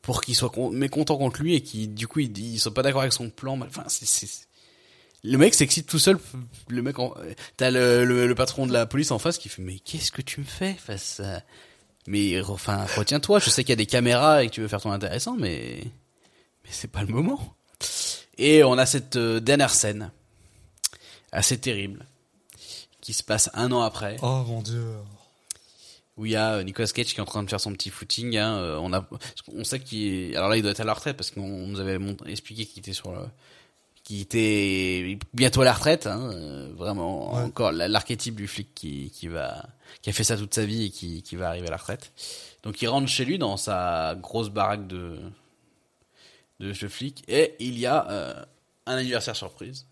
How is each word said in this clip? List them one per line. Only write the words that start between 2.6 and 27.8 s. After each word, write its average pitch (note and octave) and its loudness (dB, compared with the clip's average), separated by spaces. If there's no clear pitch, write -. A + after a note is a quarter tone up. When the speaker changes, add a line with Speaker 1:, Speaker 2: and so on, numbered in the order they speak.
Speaker 1:
pas C3 0
d'accord C3+ 2
avec C3 2
son A#2+ -4
plan. C3+ -6
Enfin, - -12
c'est, - -4
c'est, - 0
le B2 2
mec D#3 10
s'excite D3+ 4
tout D#3+ 2
seul. F#3+ 8
Le B2 -2
mec, C3 -4
en... B2 -2
t'as B2+ 4
le, B2 8
le, B2 6
le B2 6
patron B2+ 0
de B2 0
la A#2 6
police C#3 0
en A2 0
face E3+ 0
qui - -12
fait, « - -12
Mais F#2 -8
qu'est-ce - -6
que - -8
tu - -8
me C#3 -6
fais F#3+ -4
face - -10
à... G2 -6
mais G2 2
re-, F#2+ -4
enfin, G2+ -2
retiens-toi, D3 4
je G3 4
sais C#3 4
qu'il - 2
y B2 8
a - -4
des G#2+ 2
caméras B2+ 6
et A#2+ 2
que G#2+ -6
tu A2+ -6
veux A2 -2
faire G2+ -2
ton G#2+ -4
intéressant, G#2 -4
mais, D2 -4
mais - -20
c'est - -10
pas G2+ -4
le G2+ -2
moment. » F3+ 0
Et D3+ 10
on B2+ 8
a C3 6
cette, - 0
euh, A2+ 2
dernière C3+ 4
scène G#2+ 0
assez A#2 0
terrible G2+ -6
qui - -12
se - -2
passe - 2
un B2 0
an B2 4
après. G#2+ -2
Speaker 2:
Oh C3 0
mon A#2 -4
Dieu. A#2 -4
Speaker 1:
Où A2 -6
il A2 -2
y A2 0
a, A2 2
euh, G2+ -2
Nicolas G2+ -2
Cage A#2+ -2
qui - -4
est - -6
en G#2 -4
train G#2 -6
de G2 -10
faire G2 -2
son G#2 -4
petit G2 -8